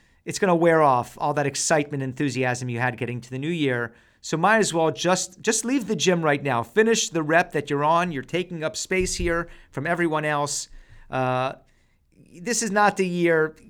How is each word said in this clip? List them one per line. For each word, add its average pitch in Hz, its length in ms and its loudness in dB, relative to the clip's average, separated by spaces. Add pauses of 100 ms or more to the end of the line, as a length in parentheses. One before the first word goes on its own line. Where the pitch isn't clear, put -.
(260)
it's - 140 -8
gonna 185 160 4
wear 165 260 6
off, 127 380 2
all 147 140 0
that 143 140 0
excitement 143 560 0
and 131 80 -6
enthusiasm 127 580 -2
you 120 100 -4
had 123 180 -2
getting 120 240 -6
to - 80 -18
the 131 100 -8
new 147 100 -6
year. 127 440 -2 (300)
So - 140 -4
might 208 220 4
as 151 120 2
well 160 200 2
just, 180 500 -2
just - 240 0
leave 240 220 -2
the 220 80 -2
gym 170 260 2
right 143 220 0
now. 123 180 0
Finish 220 480 2
the 160 140 -2
rep 165 300 2
that 147 180 -4
you're 143 120 -2
on. 170 280 0
You're 131 100 -6
taking 175 420 -6
up 156 140 -6
space 185 380 -2
here 170 340 -2 (220)
from 143 160 -6
everyone 170 380 0
else. 147 440 -2 (400)
Uh, 127 440 -2 (840)
this 226 220 -2
is 220 80 -2
not 202 280 4
the 190 100 2
year. 165 480 2 (140)